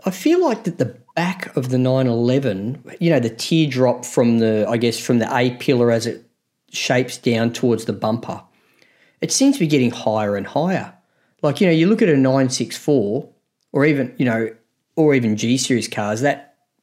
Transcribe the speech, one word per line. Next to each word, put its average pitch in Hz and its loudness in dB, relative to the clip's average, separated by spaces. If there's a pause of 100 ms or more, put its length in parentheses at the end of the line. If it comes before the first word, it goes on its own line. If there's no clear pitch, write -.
I 190 -2
feel 330 2
like 226 -2
that 170 -6
the 123 -4 (180)
back 175 -4
of 127 -4
the 127 0
nine 127 2
eleven, 120 0 (160)
you 170 2
know, 147 4
the 120 0
teardrop 127 0
from 117 2
the, 110 2
I 117 0
guess, 117 0
from 120 0
the 110 0
A 127 2
pillar 120 2
as 117 0
it - -8 (460)
shapes 127 -2
down 117 0
towards 117 -2
the 110 -4
bumper, - -6 (800)
it 165 -4
seems 277 2
to - -6
be 170 2
getting 131 2
higher 107 -2
and 101 -6
higher. 156 -4 (500)
Like, 147 0
you 185 6
know, 165 4
you 160 4
look 214 2
at 202 4
a 147 4
nine 131 2
six 123 -6
four 127 -2 (460)
or 139 2
even, 139 0
you 135 0
know, 113 -2 (460)
or 156 4
even 117 2
G 117 0
Series 123 -2
cars, 107 -6
that - -4 (260)